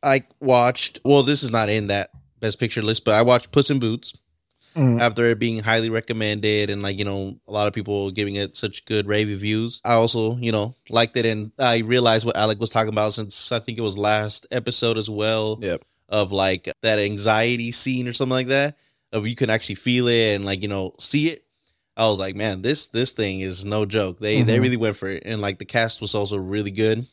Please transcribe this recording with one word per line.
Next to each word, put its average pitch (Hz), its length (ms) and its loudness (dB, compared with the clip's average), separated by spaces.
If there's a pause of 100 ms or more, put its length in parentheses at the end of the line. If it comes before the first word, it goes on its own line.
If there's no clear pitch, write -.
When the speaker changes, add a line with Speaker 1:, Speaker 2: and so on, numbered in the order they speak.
Speaker 1:
I 135 200 4 (180)
watched, 123 640 4
well, 139 160 8
this 139 220 2
is 123 80 -2
not 110 180 2
in 104 180 0
that 101 220 0 (300)
Best 110 200 -4
Picture 120 220 -2
list, 110 240 -2
but 110 80 4
I 107 80 6
watched 123 300 4
Puss - 180 4
in 139 100 2
Boots 117 340 -4 (640)
Speaker 2:
Mm-hmm. 127 240 4
Speaker 1:
after 117 300 2
it 113 80 2
being 113 220 -2
highly 113 320 2
recommended 107 800 -2
and, 101 100 -6
like, 98 160 -4
you 101 80 -2
know, 98 320 -6 (100)
a 95 40 -14
lot 104 160 0
of 101 80 -2
people 101 340 -2
giving 101 260 -4
it 101 200 -4
such - 300 -8
good 104 200 -2
rave 104 220 0
reviews. 107 580 -4
I 120 80 4
also, 113 440 2
you 120 140 -2
know, 110 240 -2 (140)
liked 113 280 2
it, 113 100 2
and 107 320 -4
I 120 200 2
realized 113 460 2
what 120 120 -2
Alec 107 220 0
was 113 120 -4
talking 110 200 0
about 107 220 0
since - 380 -8
I 120 80 -2
think 110 180 -10
it 117 40 -6
was 101 160 -4
last 104 520 0
episode 117 480 -2
as 107 120 -4
well. 110 520 -2
Speaker 2:
Yep. 90 240 -6 (240)
Speaker 1:
Of, 101 220 0
like, 95 360 0 (140)
that 110 160 2
anxiety 110 720 0
scene 127 360 -4
or 120 60 -8
something 127 200 -2
like 131 140 -2
that, 139 300 0 (340)
of 107 160 -2
you 117 80 -4
can 117 160 0
actually 110 240 -2
feel 123 320 0
it 113 280 4
and, 98 100 -4
like, 98 180 -4
you 107 40 -4
know, 98 320 -6
see 151 300 0
it. - 140 -12 (540)
I 113 100 4
was 104 120 2
like, 95 160 -6
"Man, 101 260 -4
this, 135 260 -2
this 131 240 -2
thing 95 300 -4
is 95 240 -8
no 104 200 -2
joke." 98 340 -2
They, 107 220 2
they 113 120 4
Speaker 2:
Mm-hmm. 123 80 4
Speaker 1:
really 127 160 2
went 110 180 0
for 95 140 -8
it, 95 160 -8
and, 107 160 -6
like, 101 180 -4
the 101 60 -12
cast 113 340 0
was 107 160 -4
also 101 220 -2
really 98 340 -4
good. 110 420 0